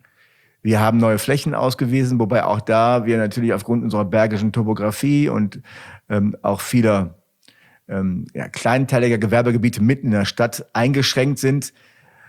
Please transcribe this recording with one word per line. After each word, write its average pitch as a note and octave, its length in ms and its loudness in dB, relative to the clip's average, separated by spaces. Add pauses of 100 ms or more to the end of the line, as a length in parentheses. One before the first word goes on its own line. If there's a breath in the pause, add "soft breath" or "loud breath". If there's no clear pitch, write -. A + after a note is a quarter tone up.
(600 soft breath)
Wir G#2+ 180 2
haben A2 180 4
neue A2 220 4
Flächen C#3+ 360 -2
ausgewiesen, B2+ 640 0
wobei A2 260 0
auch G#2 160 0
da A#2 440 2
wir A#2 120 0
natürlich A2 360 0
aufgrund A#2 300 -2
unserer G#2 220 0
bergischen G#2+ 480 0
Topografie A2 760 0
und, G#2+ 320 -2 (480 loud breath)
ähm, G#2 320 0
auch G2+ 200 -2
vieler, G2+ 600 0 (680 soft breath)
ähm, F#2+ 440 -4
ja, - 140 -8
kleinteiliger B2 720 0
Gewerbegebiete A2+ 640 0
mitten C3+ 240 2
in A2 60 0
der G2+ 120 2
Stadt - 480 -4
eingeschränkt C3+ 640 0
sind. C3+ 340 -2 (560 soft breath)